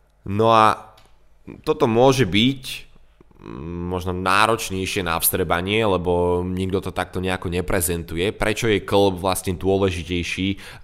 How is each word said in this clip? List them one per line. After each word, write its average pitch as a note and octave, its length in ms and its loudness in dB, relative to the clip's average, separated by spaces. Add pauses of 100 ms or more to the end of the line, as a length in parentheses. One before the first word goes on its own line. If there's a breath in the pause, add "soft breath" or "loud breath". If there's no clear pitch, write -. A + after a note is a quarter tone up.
(260)
No G#2 240 2
a A2 460 4 (640)
toto D#3 240 0
môže B2 400 6
byť, B2 380 2 (800)
mm, D2+ 400 -10
možno F2+ 320 -4
náročnejšie F#2+ 880 0
na E2 160 -2
vstrebanie, F#2 640 0
lebo F2 560 2
nikto F#2 400 -2
to F#2 80 -6
takto F2+ 320 -6
nejako F#2 320 -4
neprezentuje. F2 800 -2
Prečo G#2+ 320 -2
je G2+ 160 2
klb G2 400 2
vlastne F#2 320 -2
dôležitejší F#2 1040 -2 (260 loud breath)